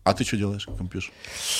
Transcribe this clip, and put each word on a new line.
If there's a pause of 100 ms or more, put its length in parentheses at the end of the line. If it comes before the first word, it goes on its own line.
А
ты
чё
делаешь,
как
компьютер? (500)